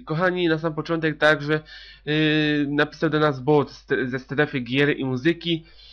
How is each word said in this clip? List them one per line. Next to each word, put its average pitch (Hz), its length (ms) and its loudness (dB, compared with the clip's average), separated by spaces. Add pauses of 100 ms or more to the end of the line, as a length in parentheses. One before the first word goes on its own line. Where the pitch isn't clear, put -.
Kochani, 180 420 0
na 160 100 2
sam 160 180 -4
początek 156 420 -2
także, 151 440 2 (460)
y, 151 600 2
napisał 147 400 0
do 151 100 0
nas 147 200 2
bot 139 320 2
z - 140 -20
te-, 131 220 0
ze 123 120 -6
strefy 147 400 -2
gier 135 380 0
i 135 80 -4
muzyki. 160 580 -2 (300)